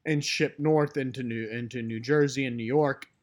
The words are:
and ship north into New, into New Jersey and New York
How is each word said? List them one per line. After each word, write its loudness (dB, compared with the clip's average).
and 2
ship 0
north 2
into -4
New, -4
into -6
New -4
Jersey 2
and -4
New -4
York 2